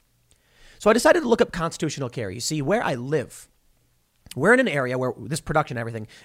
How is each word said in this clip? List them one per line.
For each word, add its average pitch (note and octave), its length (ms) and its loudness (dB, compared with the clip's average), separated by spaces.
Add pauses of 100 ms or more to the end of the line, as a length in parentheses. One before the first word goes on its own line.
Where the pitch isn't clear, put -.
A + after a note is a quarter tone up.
(800)
So G#3 100 4
I - 20 8
decided D#4+ 280 6
to A#3+ 80 -4
look A3+ 120 4
up - 120 2
constitutional D#3+ 560 -4
carry. A2 260 -6
You A#2+ 60 -10
see, D#3 220 -4
where G3 200 0
I D3 140 -2
live, C3 520 -6 (840)
we're F3+ 200 4
in C4 60 4
an B3+ 60 2
area C3 320 -2
where B2+ 180 -2
this A#2+ 240 -8
production, D3 380 -2
everything, A2+ 300 -8 (160)